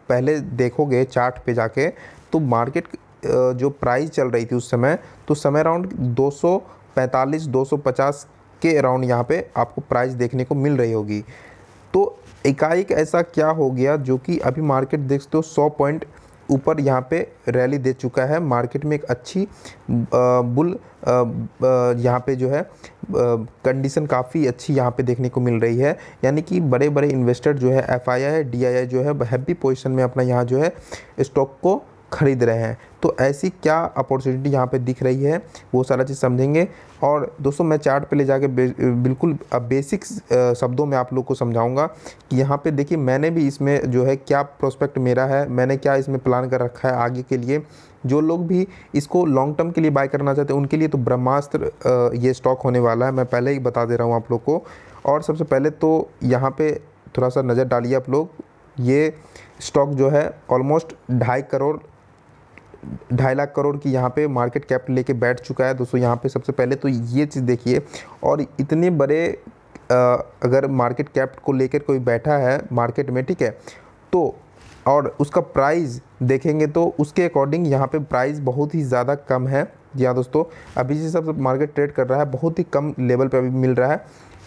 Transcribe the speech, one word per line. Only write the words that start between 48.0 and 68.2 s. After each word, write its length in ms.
जो 140
लोग 260
भी 220
इसको 320
लॉन्ग 300
टर्म 140
के 100
लिए 100
बाय 180
करना 260
चाहते 180
हैं 80
उनके 160
लिए 120
तो 100
ब्रह्मास्त्र, 680
अ, 500
ये 180
स्टॉक 280
होने 180
वाला 280
है, 60
मैं 140
पहले 240
ही 80
बता 260
दे 120
रहा 100
हूँ 80
आप 160
लोग 140
को। 200
और 160
सबसे 220
पहले 260
तो 400
यहाँ 280
पे 300
थोड़ा 120
सा 140
नज़र 220
डालिए 300
आप 160
लोग, 200
ये 340
स्टॉक 300
जो 180
है 260
almost 340
ढाई 320
करोड़, 360
ढाई 220
लाख 220
करोड़ 200
की 140
यहाँ 200
पे 180
मार्केट 360
कैप 260
लेके 220
बैठ 280
चुका 240
है। 100
दोस्तों, 260
यहाँ 160
पे 120
सबसे 240
पहले 220
तो 140
ये 380
चीज़ 180
देखिए, 380